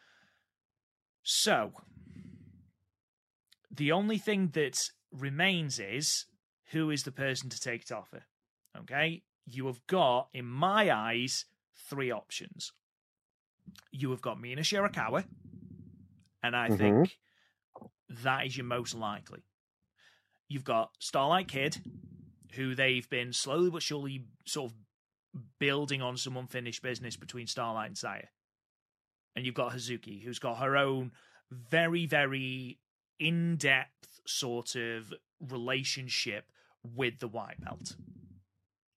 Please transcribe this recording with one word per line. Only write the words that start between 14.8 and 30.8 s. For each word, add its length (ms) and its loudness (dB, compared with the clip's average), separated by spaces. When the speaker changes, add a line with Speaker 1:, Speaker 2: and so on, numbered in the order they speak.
Speaker 1:
and 120 0
I 140 2
Speaker 2:
Mm-hmm. 80 4
Speaker 1:
think 400 8
that 220 2
is 120 -6
your 80 -4
most 300 -2
likely. 480 -6
You've 160 -8
got 340 2
Starlight 480 2
Kid, 340 -2
who 220 -2
they've 340 4
been 240 -2
slowly 360 4
but 120 -2
surely 440 -4
sort 260 -4
of 60 -18
building 420 2
on 160 -2
some 200 -4
unfinished 440 -6
business 360 -6
between 300 -12
Starlight 400 -2
and 100 -12
Saya. 300 -8
And 100 -4
you've 100 -4
got 180 2
Hazuki, 500 -8
who's 160 -8
got 200 -2
her 160 4
own 360 4